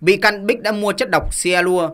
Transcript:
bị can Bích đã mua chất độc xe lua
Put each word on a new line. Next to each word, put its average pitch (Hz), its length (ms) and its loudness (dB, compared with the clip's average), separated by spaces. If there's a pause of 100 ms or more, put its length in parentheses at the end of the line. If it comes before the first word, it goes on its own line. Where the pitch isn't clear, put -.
bị 180 160 4
can 202 300 0
Bích 233 140 0
đã 220 120 -2
mua 208 200 -2
chất 196 180 -4
độc - 240 0
xe 180 280 0
lua 175 320 0